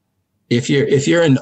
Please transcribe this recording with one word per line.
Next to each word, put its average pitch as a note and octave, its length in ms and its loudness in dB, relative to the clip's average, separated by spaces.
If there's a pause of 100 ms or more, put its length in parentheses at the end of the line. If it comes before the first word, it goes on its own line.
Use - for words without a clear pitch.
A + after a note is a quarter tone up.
(500)
if B2 200 -2
you're, C#3 180 0
if C3+ 200 0
you're E3 140 2
an C#3+ 200 2